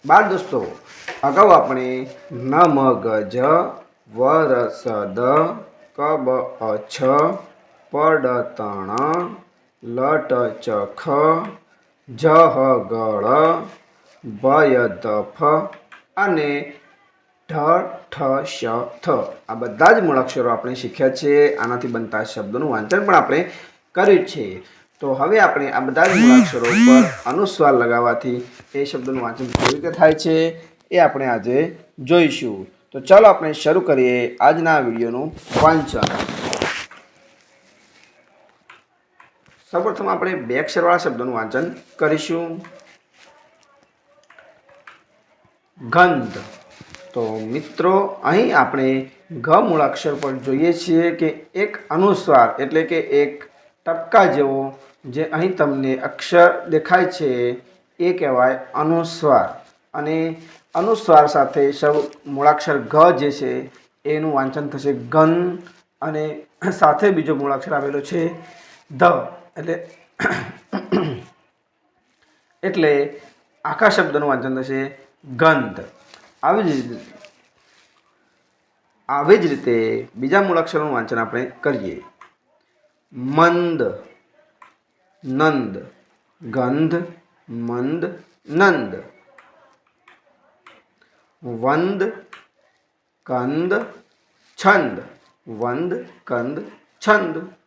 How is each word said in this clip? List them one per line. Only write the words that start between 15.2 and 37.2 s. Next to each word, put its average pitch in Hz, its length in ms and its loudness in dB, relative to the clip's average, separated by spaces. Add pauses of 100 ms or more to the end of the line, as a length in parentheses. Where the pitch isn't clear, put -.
અને 147 580 -4 (760)
ઢઠશથ 139 1600 -4 (400)
આ 113 60 -8
બધા 120 380 4
જ 226 100 4
મૂળાક્ષરો 131 480 0
આપણે 120 240 -4
શીખ્યા 131 340 -2
છે. 143 480 2
આનાથી 123 320 -4
બનતા 110 360 -6
શબ્દોનું 113 460 -6
વાંચન 110 340 -2
પણ 196 100 2
આપણે 160 320 2 (480)
કર્યું 196 320 4
છે. 95 360 -10 (380)
તો 135 140 -2
હવે 170 260 2
આપણે 143 300 0
આ 127 100 -2
બધા 139 260 0
જ 180 100 2
મૂળાક્ષરો 220 440 6
ઉપર 240 440 6 (220)
અનુસ્વાર 147 480 2
લગાવવાથી 120 720 0 (280)
એ 139 100 -4
શબ્દોનું 131 380 -6
વાંચન 117 220 -8
કેવી - 300 -6
રીતે 170 160 -8
થાય 160 220 4
છે 160 480 -2 (300)
એ 180 80 2
આપણે 139 280 2
આજે 123 500 -2 (220)
જોઈશું. 131 680 0 (260)
તો 139 80 -10
ચાલો 202 280 8
આપણે 165 240 4
શરૂ 156 280 2
કરીએ 127 600 2
આજના 160 400 4
વીડિયોનું 120 520 -4 (300)
વાંચન. 151 380 2 (3750)